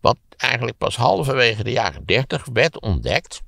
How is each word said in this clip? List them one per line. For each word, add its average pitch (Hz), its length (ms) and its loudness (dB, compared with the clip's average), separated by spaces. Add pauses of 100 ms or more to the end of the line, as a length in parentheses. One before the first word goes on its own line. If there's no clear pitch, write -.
Want - 160 2 (200)
eigenlijk 120 400 -2
pas - 180 -2
halverwege 127 680 2
de 98 80 -2
jaren 95 340 -2
dertig 131 480 0
werd 127 280 2
ontdekt - 680 -2